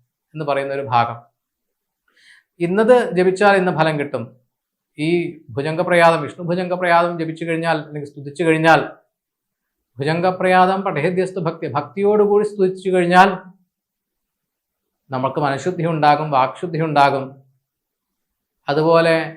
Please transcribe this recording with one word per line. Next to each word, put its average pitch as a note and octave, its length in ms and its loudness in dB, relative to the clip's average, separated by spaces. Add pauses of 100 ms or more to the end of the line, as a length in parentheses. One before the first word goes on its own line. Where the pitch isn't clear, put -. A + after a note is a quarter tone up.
(340)
എന്ന് D#3 160 -10
പറയുന്ന C#3 300 -4
ഒരു B2+ 140 -8
ഭാഗം. A#2 260 0 (1500)
ഇന്നത് A3 300 2 (200)
ജപിച്ചാൽ F#3 440 2
ഇന്ന് F3+ 160 0
ഫലം D#3 240 0
കിട്ടും. B2 220 -8 (840)
ഈ - 20 -2 (460)
ഭുജംഗപ്രയാതം, E3 720 2
വിഷ്ണു F3 240 -12
ഭുജംഗപ്രയാതം F3 720 0
ജപിച്ചു D#3+ 260 -8
കഴിഞ്ഞാൽ, E3 380 -2
അല്ലെങ്കിൽ D3 260 -12
സ്തുതിച്ചു C#3+ 360 -10
കഴിഞ്ഞാൽ, D#3+ 340 4 (1160)
"ഭുജംഗപ്രയാതം F#3 880 2
പഠേദ്യസ്തു F3+ 600 -2
ഭക്തി", E3 200 -6 (100)
ഭക്തിയോടുകൂടി G3+ 760 2
സ്തുതിച്ചു F#3 440 -2
കഴിഞ്ഞാൽ F#3 340 6 (1800)
നമുക്ക് C3 320 -4
മനഃശുദ്ധി D#3+ 480 -4
ഉണ്ടാകും, D3 420 2
വാക്ശുദ്ധി D3+ 520 -2
ഉണ്ടാകും. C#3 380 0 (1500)
അതുപോലെ E3 440 2 (220)